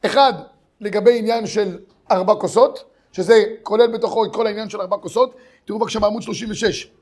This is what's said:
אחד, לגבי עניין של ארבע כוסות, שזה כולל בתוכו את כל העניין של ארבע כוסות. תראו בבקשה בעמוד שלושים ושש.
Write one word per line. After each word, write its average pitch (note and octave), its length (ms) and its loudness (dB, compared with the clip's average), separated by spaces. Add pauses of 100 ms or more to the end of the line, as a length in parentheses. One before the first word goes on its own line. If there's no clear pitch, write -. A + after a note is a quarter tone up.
אחד, C4+ 260 4 (480)
לגבי G#3 380 2
עניין A3+ 280 -2
של F#3+ 320 -2 (320)
ארבע F#3+ 240 4
כוסות, G#3 500 0 (280)
שזה G#3 320 4 (180)
כולל A3+ 240 4
בתוכו A3+ 380 -2
את - 100 -8
כל A3 120 -2
העניין G#3+ 220 -6
של - 120 -12
ארבע F#3 160 -4
כוסות. A#3+ 380 -2 (300)
תראו G3+ 140 -8
בבקשה G#3 220 -4
בעמוד G#3+ 220 0
שלושים A3 280 -8
ושש. - 400 -4 (120)